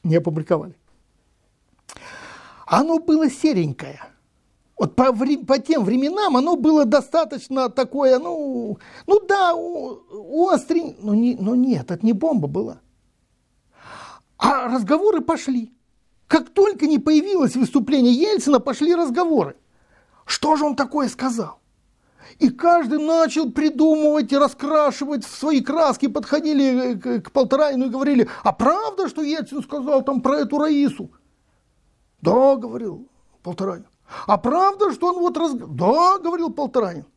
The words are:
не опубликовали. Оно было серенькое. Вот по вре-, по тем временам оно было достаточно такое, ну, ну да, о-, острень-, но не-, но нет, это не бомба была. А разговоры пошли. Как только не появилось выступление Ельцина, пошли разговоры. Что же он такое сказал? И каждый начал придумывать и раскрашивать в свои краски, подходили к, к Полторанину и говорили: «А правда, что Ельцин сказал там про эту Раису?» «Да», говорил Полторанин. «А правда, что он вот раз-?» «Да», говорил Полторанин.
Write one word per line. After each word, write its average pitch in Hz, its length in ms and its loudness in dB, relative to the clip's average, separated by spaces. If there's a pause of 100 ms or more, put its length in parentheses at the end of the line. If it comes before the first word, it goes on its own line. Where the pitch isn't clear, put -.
не 165 140 2
опубликовали. 160 580 -4 (1900)
Оно 320 340 2
было 320 300 2
серенькое. 156 720 -2 (760)
Вот - 200 -4
по 262 160 4
вре-, 262 340 -2
по 269 140 0
тем 311 240 0
временам 285 520 -2
оно 311 200 0
было 302 280 4
достаточно 262 880 -2
такое, 262 500 0
ну, 269 600 -6 (280)
ну 403 200 4
да, 381 280 2
о-, 330 460 -10 (100)
острень-, 320 880 -2
но 202 140 -2
не-, 240 260 2
но 214 160 -2
нет, 247 360 0
это 175 140 -4
не 226 80 4
бомба 208 340 0
была. 170 340 -6 (1600)
А 269 300 0
разговоры 294 540 0
пошли. 254 500 -4 (560)
Как - 220 2
только 392 380 2
не 302 100 2
появилось 311 580 2
выступление 254 580 2
Ельцина, 294 460 2
пошли 302 360 0
разговоры. 311 600 0 (680)
Что 311 300 0
же 302 100 0
он 285 100 0
такое 277 320 -2
сказал? 233 520 -6 (800)
И 262 100 4
каждый 330 480 2
начал 320 540 0
придумывать 302 840 2
и 277 40 2
раскрашивать 285 840 0
в - 120 -16
свои 285 260 0
краски, 285 460 0
подходили 269 880 0
к, 240 300 -6
к - 60 -20
Полторанину 269 540 0
и 254 40 -4
говорили: 262 380 2 (140)
«А 208 100 2
правда, 381 560 0
что 311 140 -8
Ельцин 294 400 -6
сказал 277 420 -2
там 269 180 -2
про 285 180 0
эту 285 180 -2
Раису?» 285 540 0 (1120)
«Да», 254 340 4
говорил 226 520 -10 (360)
Полторанин. 180 420 -8 (400)
«А 202 120 2
правда, 381 540 0
что 359 220 -2
он 359 60 -6
вот 349 180 -2
раз-?» 311 160 -4
«Да», 233 640 2
говорил 339 340 -4
Полторанин. 220 540 -4 (120)